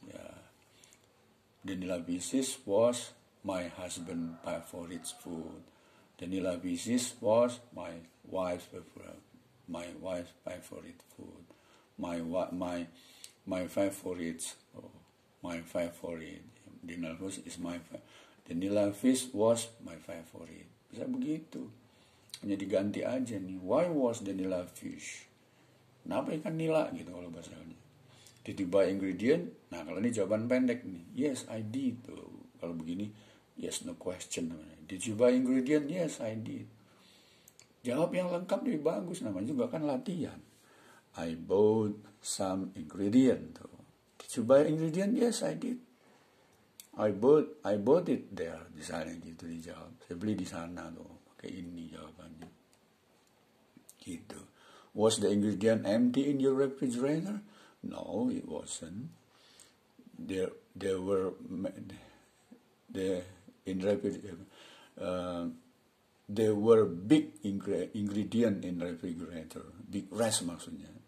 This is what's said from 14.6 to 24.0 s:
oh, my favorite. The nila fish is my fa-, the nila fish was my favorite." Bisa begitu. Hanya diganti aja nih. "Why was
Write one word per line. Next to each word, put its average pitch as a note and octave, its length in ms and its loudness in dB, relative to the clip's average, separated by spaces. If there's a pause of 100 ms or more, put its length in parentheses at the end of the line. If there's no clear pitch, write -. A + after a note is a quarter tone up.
oh, - 160 -16 (480)
my E2+ 240 -6
favorite. E2+ 800 -6 (400)
The E2+ 160 -8
nila E2 160 -6
fish F#2+ 320 -8
is E2+ 160 -12
my F2 160 -6
fa-, - 240 -14 (400)
the E2+ 160 -6
nila G2+ 320 4
fish B2+ 400 2
was A2+ 480 4
my E2+ 240 -14
favorite." E2 640 -14 (240)
Bisa - 160 -8
begitu. B3 560 -4 (800)
Hanya G2 160 -2
diganti G2 480 0
aja A#2 320 -2
nih. F#2 240 -8
"Why C3+ 240 4
was B2+ 400 2